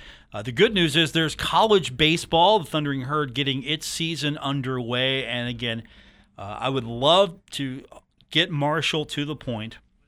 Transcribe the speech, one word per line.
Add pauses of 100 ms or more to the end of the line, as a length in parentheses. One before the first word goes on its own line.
(320)
uh,
the
good
news
is
there's
college
baseball,
the
Thundering
Herd
getting
its
season
underway.
And
again, (560)
uh,
I
would
love (140)
to (480)
get
Marshall
to
the
point (300)